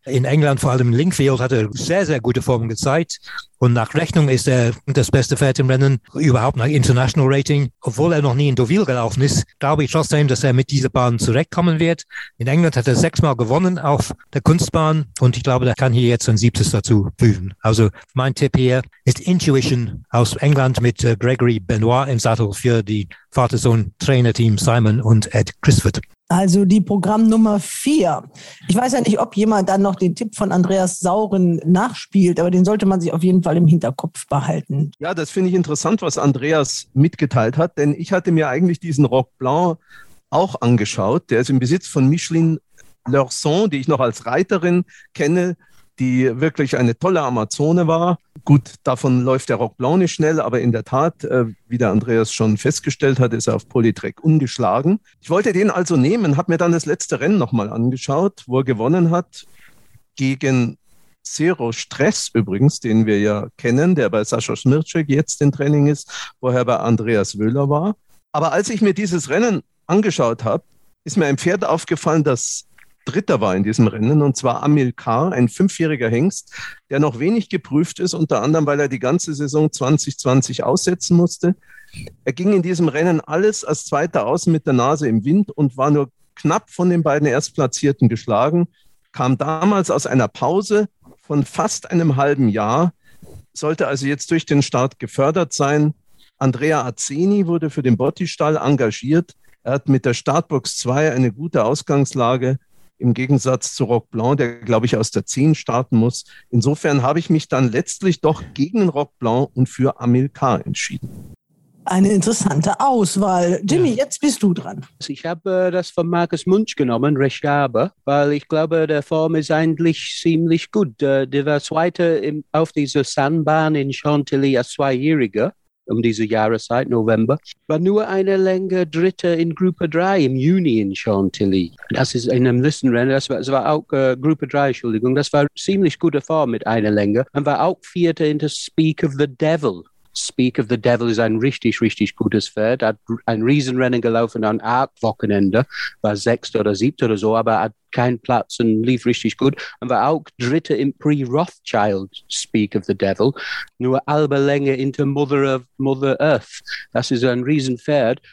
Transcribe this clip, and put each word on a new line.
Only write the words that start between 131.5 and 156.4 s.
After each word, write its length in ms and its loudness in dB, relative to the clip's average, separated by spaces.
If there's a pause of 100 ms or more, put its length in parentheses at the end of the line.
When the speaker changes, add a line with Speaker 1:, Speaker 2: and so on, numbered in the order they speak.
Speaker 4:
Das 260 -2
ist 120 -4
in 200 2
einem 140 2
Listenrennen, 480 0
das 200 -2
war, 80 -4
das 140 -6
war 180 0
auch, 220 -2
äh, 240 0
Gruppe 320 -2
drei, 200 0
Entschuldigung. 480 -2
Das 180 -2
war 140 2 (100)
ziemlich 420 0
gute 220 0
Form 300 -2
mit 160 -6
einer 240 0
Länge. 420 2
Und 120 -2
war 180 0
auch 180 0
Vierte 440 -2
in 140 0
das 160 -4
Speak 480 -2
of 140 0
the 100 2
Devil. 560 -2 (360)
Speak 400 -2
of 100 -2
the 80 0
Devil 320 0
ist 100 0
ein 180 2
richtig, 440 -2
richtig 340 0
gutes 340 0
Pferd. 340 -2
Hat 140 0 (280)
ein 160 -2
Riesenrennen 600 0
gelaufen 420 -2
an 160 0
Arc-Wochenende. 1040 0 (360)
War 140 -2
Sechster 440 -2
oder 160 0
Siebter 300 -2
oder 120 0
so, 180 0
aber 240 0
hat 140 -4 (180)
keinen 280 -2
Platz 400 -4
und 240 2
lief 220 -2
richtig 320 -2
gut. 180 0 (240)
Und 100 -8
war 180 0
auch 160 -2 (140)
Dritte 380 -2
im 180 -2
Prix 360 -2
Rothschild, 800 -2 (200)
Speak 460 -2
of 100 -4
the 100 -2
Devil. 360 0 (460)
Nur 300 -2
halbe 300 0
Länge 360 0
hinter 320 -4
Mother 500 0
of, 80 -6 (140)
Mother 420 0
Earth. 400 0 (320)